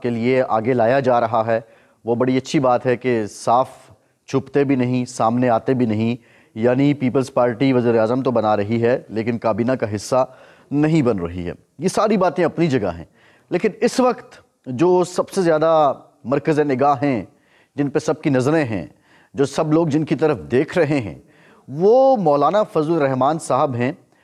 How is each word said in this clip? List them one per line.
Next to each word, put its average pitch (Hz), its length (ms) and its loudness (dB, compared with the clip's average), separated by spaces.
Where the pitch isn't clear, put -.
के 123 100 -4
लिए 123 300 0
आगे 110 320 -2
लाया 120 280 2
जा 127 180 2
रहा 113 240 0
है। 113 220 -2
वो 117 120 -2
बड़ी 131 200 0
अच्छी 131 240 -2
बात 123 260 2
है 123 120 2
कि 117 300 -2
साफ - 560 -2
छुपते 139 360 -2
भी 135 120 0
नहीं, 123 300 -2
सामने 123 420 0
आते 117 260 0
भी 123 120 0
नहीं, 113 300 -2
यानी 127 380 2
पीपल्स 131 360 -2
पार्टी 123 420 0
वज़ीर 120 260 2
आज़म 117 240 0
तो 131 100 0
बना 107 220 0
रही 104 240 -2
है, 117 160 2
लेकिन 110 280 -4
काबीना 113 380 -2
का 120 100 -4
हिस्सा 117 400 -2
नहीं 151 320 2
बन 117 160 0
रही 85 260 -8
है। 85 100 -8
ये 170 80 -4
सारी 214 280 0
बातें 180 280 0
अपनी 160 240 0
जगह 117 220 0
हैं, 82 160 -12
लेकिन 180 320 -2
इस - 180 0
वक्त - 400 -2
जो 127 200 0
सबसे 190 360 -4
ज़्यादा 160 280 2
मरकज़ 143 360 0
निगाह 143 340 2
हैं, 123 320 -2
जिन 143 120 0
पे 147 120 -2
सबकी 160 300 -2
नज़रें 139 360 2
हैं, 101 240 -6
जो 139 120 0
सब 156 260 -4
लोग 165 180 2
जिनकी 156 260 0
तरफ 151 220 0
देख 147 280 0
रहे 151 220 2
हैं, 82 220 -10
वो 240 500 4
मौलाना 156 460 2
फजल 165 340 -2
रहमान 139 420 0
साहब 135 360 -2
हैं। 123 200 -2